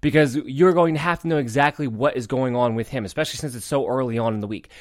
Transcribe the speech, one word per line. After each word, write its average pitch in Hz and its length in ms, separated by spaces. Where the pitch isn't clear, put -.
because 147 360
you're 151 380
going 170 200
to 147 60
have 170 200
to 165 60
know 160 120
exactly 143 500
what 117 280
is 120 120
going 131 260
on 120 220
with 113 120
him, 123 160
especially 147 320
since 131 200
it's 107 100
so 139 220
early 123 280
on 113 160
in 107 60
the 104 80
week. 104 240